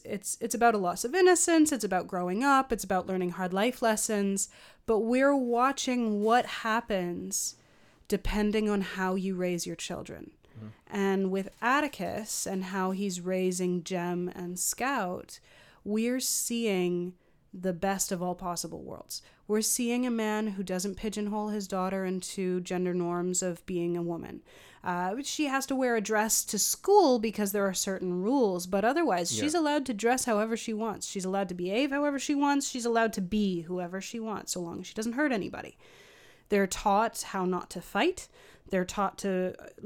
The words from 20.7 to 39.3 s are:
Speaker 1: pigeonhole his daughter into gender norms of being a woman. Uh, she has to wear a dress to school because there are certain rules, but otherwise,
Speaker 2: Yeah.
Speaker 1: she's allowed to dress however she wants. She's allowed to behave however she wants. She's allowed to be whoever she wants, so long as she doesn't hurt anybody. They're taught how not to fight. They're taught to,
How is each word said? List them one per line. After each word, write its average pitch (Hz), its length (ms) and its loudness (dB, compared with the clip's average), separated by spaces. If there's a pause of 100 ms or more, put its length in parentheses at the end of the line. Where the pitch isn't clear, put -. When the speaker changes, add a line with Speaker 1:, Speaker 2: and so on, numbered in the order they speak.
Speaker 1:
pigeonhole 214 540 -4
his 208 180 -4
daughter 190 380 -2
into 185 560 -2
gender 180 320 -2
norms 175 480 0
of 180 240 -4
being 175 320 -2
a 170 40 -4
woman. 170 400 -6 (420)
Uh, 180 400 -2
she 302 220 -2
has 269 200 0
to 277 100 -2
wear 254 200 2
a 220 60 2
dress 214 440 2
to 208 140 -2
school 339 600 6
because 208 320 0
there 202 160 2
are 190 60 -2
certain 180 480 -2
rules, 196 460 2
but 196 180 2
otherwise, 233 500 2
Speaker 2:
Yeah. 214 80 0
Speaker 1:
she's 302 120 2
allowed 294 320 2
to 262 60 -2
dress 233 320 2
however 220 300 2
she 220 180 -6
wants. 214 340 -4
She's 185 180 -6
allowed 190 240 0
to 180 60 -6
behave 202 360 0
however 285 280 0
she 285 160 0
wants. 285 340 4
She's 233 160 -4
allowed 226 280 4
to 214 80 -2
be 190 400 0
whoever 180 380 -6
she 208 200 -10
wants, 220 340 -6
so 180 80 -4
long 170 200 -8
as 180 60 -14
she - 60 -16
doesn't 226 200 -4
hurt 285 180 2
anybody. - 460 -4 (720)
They're 196 180 4
taught 208 540 2
how 190 240 -4
not 180 260 0
to 175 100 -10
fight. 285 460 0 (420)
They're 185 160 2
taught 196 340 -2
to, 185 360 -2 (300)